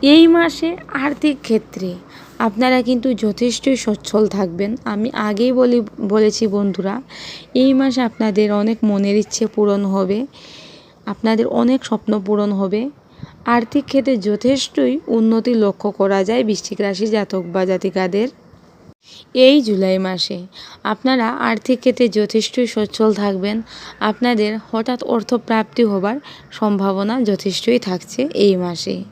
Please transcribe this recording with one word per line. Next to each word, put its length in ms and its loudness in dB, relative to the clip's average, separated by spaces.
এই 260 8
মাসে 500 2
আর্থিক 480 -2
ক্ষেত্রে 540 -4
আপনারা 420 2
কিন্তু 320 0
যথেষ্টই 640 0
সচ্ছল 500 -2
থাকবেন। 440 -2
আমি 240 -2
আগেই 320 0
বলি, 280 4
বলেছি 400 2
বন্ধুরা, 480 -2
এই 200 4
মাসে 280 2
আপনাদের 520 0
অনেক 300 0
মনের 340 2
ইচ্ছে 300 -2
পূরণ 380 0
হবে, 340 0
আপনাদের 460 0
অনেক 320 2
স্বপ্ন 340 -4
পূরণ 320 -2
হবে। 300 -2
আর্থিক 380 0
ক্ষেত্রে 320 0
যথেষ্টই 760 0
উন্নতি 480 2
লক্ষ্য 360 0
করা 320 0
যায় 200 0
বৃশ্চিক 360 -4
রাশি 280 -2
জাতক 440 -2
বা 140 0
জাতিকাদের। 640 -2
এই 260 8
জুলাই 380 0
মাসে 380 -4
আপনারা 440 0
আর্থিক 380 0
ক্ষেত্রে 300 2
যথেষ্টই 580 0
সচ্ছল 460 0
থাকবেন। 440 -2
আপনাদের 520 0
হঠাৎ 380 -4
অর্থ 260 -2
প্রাপ্তি 380 0
হবার 340 0
সম্ভাবনা 680 0
যথেষ্টই 580 0
থাকছে 420 -6
এই 220 4
মাসে। 380 -6